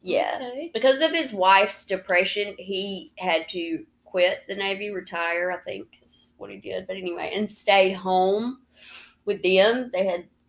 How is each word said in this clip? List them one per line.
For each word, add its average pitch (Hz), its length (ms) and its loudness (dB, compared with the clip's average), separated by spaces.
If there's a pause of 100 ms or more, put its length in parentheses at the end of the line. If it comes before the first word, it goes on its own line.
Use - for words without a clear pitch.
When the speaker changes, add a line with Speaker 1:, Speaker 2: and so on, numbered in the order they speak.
Speaker 1:
Yeah. - 380 -2
Speaker 2:
Okay. 262 340 -10
Speaker 1:
Because 269 260 4
of 320 120 4
his 302 200 0
wife's 190 520 4
depression, 190 720 -2
he 190 580 -8
had 165 340 -2
to 170 340 -6 (200)
quit 180 440 0
the 202 60 -8
Navy, 196 360 -4
retire, 175 600 -4
I 175 120 -4
think - 420 -14
is - 340 -10
what 202 120 -14
he 202 80 -16
did. 190 280 -8
But 190 100 -10
anyway, 180 380 -8
and 208 180 -2
stayed 196 420 4
home 190 640 0 (640)
with 196 180 -4
them. 220 500 4
They 185 140 0
had 175 200 -4 (220)